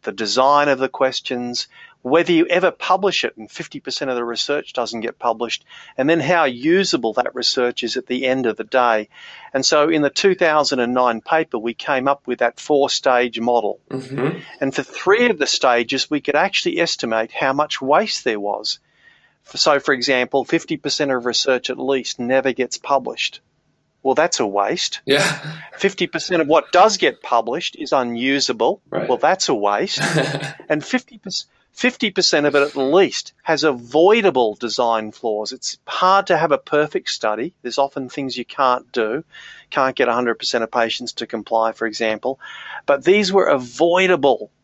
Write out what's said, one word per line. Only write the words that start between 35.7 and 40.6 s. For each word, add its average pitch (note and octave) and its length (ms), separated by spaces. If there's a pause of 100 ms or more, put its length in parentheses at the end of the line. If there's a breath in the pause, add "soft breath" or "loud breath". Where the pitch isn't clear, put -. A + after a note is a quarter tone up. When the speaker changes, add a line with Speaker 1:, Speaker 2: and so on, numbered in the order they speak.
Speaker 1:
hard F#3+ 400
to E3+ 100
have D#3 140
a C3+ 60
perfect - 520
study. A2+ 520
There's B2 160
often C#3 300
things C3 300
you A#2+ 80
can't B2+ 460
do. A#2+ 320 (460 loud breath)
Can't C3 260
get B2+ 120
a A#2+ 60
hundred A#2 220
percent - 280